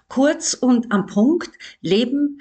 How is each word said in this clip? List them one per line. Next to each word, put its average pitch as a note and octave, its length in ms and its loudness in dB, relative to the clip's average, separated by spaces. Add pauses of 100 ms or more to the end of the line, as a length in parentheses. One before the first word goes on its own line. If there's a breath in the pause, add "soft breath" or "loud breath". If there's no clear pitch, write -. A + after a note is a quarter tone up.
Kurz - 460 0
und A#3+ 380 0
am G3+ 160 -2
Punkt, C#4 420 0 (320 loud breath)
Leben B3 600 -2